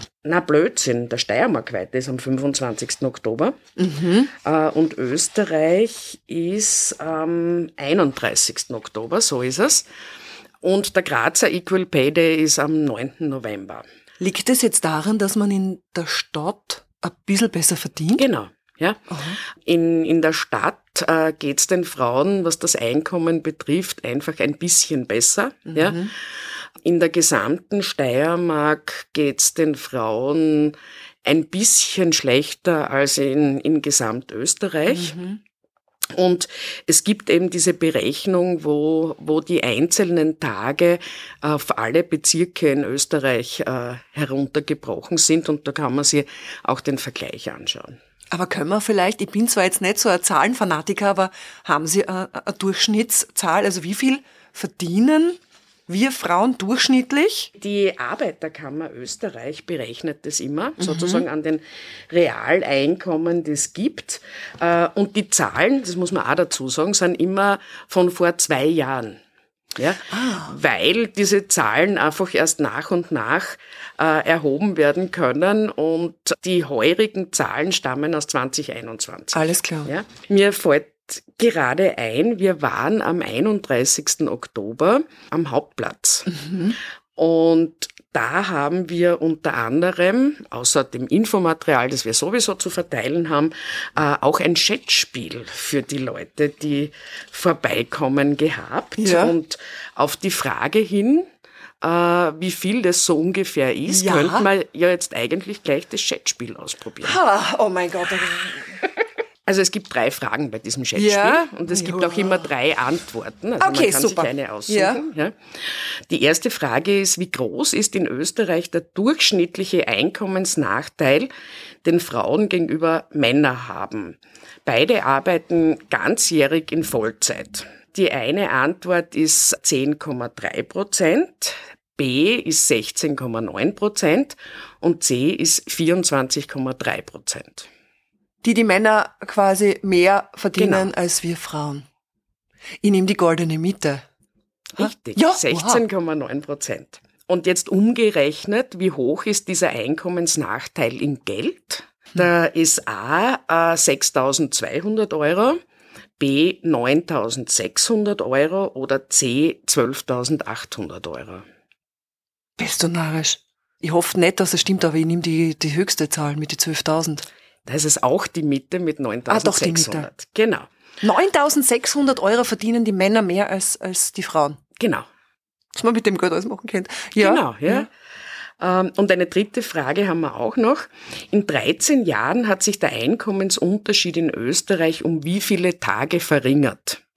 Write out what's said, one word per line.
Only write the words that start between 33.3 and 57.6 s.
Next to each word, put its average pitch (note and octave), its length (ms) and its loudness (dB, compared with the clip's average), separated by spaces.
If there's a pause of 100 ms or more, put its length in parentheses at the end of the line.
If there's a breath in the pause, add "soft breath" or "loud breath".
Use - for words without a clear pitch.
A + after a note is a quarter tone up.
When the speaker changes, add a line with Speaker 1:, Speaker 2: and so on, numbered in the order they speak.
Speaker 1:
in D3+ 220 0
Gesamtösterreich. D3+ 1300 -2
Speaker 2:
Mhm. F#3 260 -10 (760)
Speaker 1:
Und F3+ 320 2 (380 loud breath)
es - 180 2
gibt G#3 240 -2
eben E3+ 220 4
diese F3 240 0
Berechnung, E3 880 0
wo, D#3 540 0
wo D#3 220 0
die E3 220 0
einzelnen D#3+ 800 2
Tage D3 600 0 (420 loud breath)
auf D3 340 -2
alle A#2 260 2
Bezirke E3 680 0
in C#3 120 2
Österreich, C3 840 -2
äh, B2 300 -4 (160)
heruntergebrochen C#3+ 1080 -4
sind. D#3+ 320 2
Und D3 180 -4
da C#3 40 -4
kann C#3 220 -2
man C#3+ 100 0
sich C#3+ 200 2 (380 loud breath)
auch C3 180 0
den C3+ 160 -2
Vergleich - 560 -10
anschauen. - 480 -10 (300)
Speaker 2:
Aber F3+ 160 -4
können D#3+ 240 -4
wir G#3 100 2
vielleicht, G3+ 400 0
ich G3 100 -4
bin A3+ 180 2
zwar F#3+ 160 2
jetzt F#3 180 0
nicht G3 160 0
so - 100 2
ein F3+ 140 2
Zahlenfanatiker, G3 840 0
aber F#3+ 220 0 (340 loud breath)
haben D#3 220 0
Sie F#3 220 0
eine, F#3 240 -6
eine - 240 -8
Durchschnittszahl? G3+ 1080 0
Also F#3 200 -2
wie F#3 100 -4
viel C4 260 2 (320 soft breath)
verdienen C4+ 840 2 (520 soft breath)
wir A3+ 220 0
Frauen F#3+ 460 2
durchschnittlich? B3+ 960 2
Speaker 1:
Die G3+ 420 0